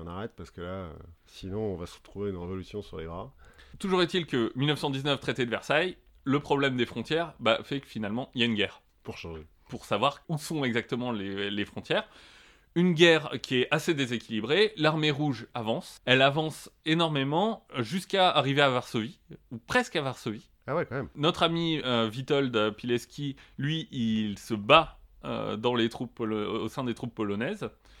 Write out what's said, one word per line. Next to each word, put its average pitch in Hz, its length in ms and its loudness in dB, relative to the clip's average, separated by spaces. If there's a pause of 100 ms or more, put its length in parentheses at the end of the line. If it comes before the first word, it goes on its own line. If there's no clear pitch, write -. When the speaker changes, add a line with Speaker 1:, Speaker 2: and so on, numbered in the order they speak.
Speaker 1:
on 82 40 -12
arrête, 95 300 -10
parce - 140 -16
que - 120 -14
là, 85 60 -8
euh, 92 240 -8 (340)
sinon 95 340 -10
on 104 160 -4
va 85 100 -8
se - 100 -18
retrouver 101 340 -8
une 92 80 -6
révolution 92 420 -8
sur - 180 -14
les 80 80 -8
bras. » 92 280 -12 (440)
Speaker 2:
Toujours 185 240 2
est-il 170 240 0
que 117 280 0
mille 139 140 2
neuf 143 100 2
cent 156 120 -2
dix-neuf, 135 300 0
traité 131 240 -2
de 120 60 -2
Versailles, 143 460 0 (280)
le 139 160 2
problème 139 360 2
des 120 100 2
frontières, 156 520 -2
bah, 113 240 4
fait 143 180 -4
que - 60 -14
finalement, 110 480 -6
il 127 60 -4
y - 20 6
a 117 40 6
une 117 80 2
guerre. 101 280 -2 (200)
Speaker 1:
Pour - 140 -12
changer. 80 300 -12 (220)
Speaker 2:
Pour - 160 -12
savoir 117 440 0
où 156 100 -4
sont 147 260 -4
exactement 120 480 -2
les, 101 380 -4
les 101 140 -2
frontières. 156 440 -4 (640)
Une 180 180 4
guerre 156 380 6 (100)
qui 127 220 0
est - 80 0
assez 156 240 2
déséquilibrée, 123 840 0
l'armée 151 360 2
rouge 135 420 -2
avance, 117 500 -4
elle 131 160 6
avance 147 500 2 (140)
énormément 160 840 2 (120)
jusqu'à 180 500 2
arriver 139 320 4
à 139 80 8
Varsovie, 123 520 -2 (320)
ou 120 60 -10
presque - 380 -2
à 156 60 0
Varsovie. 123 480 -6 (160)
Speaker 1:
Ah 131 80 -4
ouais, 165 100 -2
quand - 120 -8
même. 135 180 -6
Speaker 2:
Notre 156 300 2
ami, 165 400 0
euh, 117 260 2
Witold 123 640 0
Pilecki, 123 640 -4 (200)
lui, 151 360 -4
il 110 440 0
se - 160 -10
bat, 131 460 4 (260)
euh, 107 320 -4
dans 123 200 0
les 117 120 4
troupes 117 240 -6
polo-, 107 520 -4
au 110 40 -4
sein 135 140 -8
des 120 100 -2
troupes 117 220 -8
polonaises. 110 560 -4 (300)